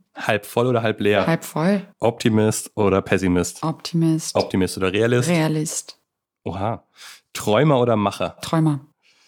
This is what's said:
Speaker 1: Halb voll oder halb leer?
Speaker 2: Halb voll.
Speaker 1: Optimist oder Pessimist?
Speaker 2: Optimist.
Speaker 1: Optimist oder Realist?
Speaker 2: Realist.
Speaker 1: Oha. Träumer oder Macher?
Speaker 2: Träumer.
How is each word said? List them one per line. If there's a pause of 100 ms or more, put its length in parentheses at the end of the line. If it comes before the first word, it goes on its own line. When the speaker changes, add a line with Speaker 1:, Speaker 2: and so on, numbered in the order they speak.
(160)
Speaker 1:
Halb
voll
oder
halb
leer?
Speaker 2:
Halb
voll. (120)
Speaker 1:
Optimist
oder
Pessimist?
Speaker 2:
Optimist.
Speaker 1:
Optimist
oder
Realist?
Speaker 2:
Realist. (440)
Speaker 1:
Oha. (460)
Träumer
oder
Macher?
Speaker 2:
Träumer. (420)